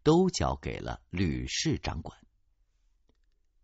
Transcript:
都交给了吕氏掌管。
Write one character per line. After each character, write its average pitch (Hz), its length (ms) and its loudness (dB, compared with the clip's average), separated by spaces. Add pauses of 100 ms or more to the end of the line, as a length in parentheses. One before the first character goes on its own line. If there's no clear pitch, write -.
都 170 260 6
交 67 280 -2
给 58 240 -8
了 58 280 -10
吕 76 380 -2
氏 - 320 -2
掌 - 240 -6
管。 - 160 -16 (1500)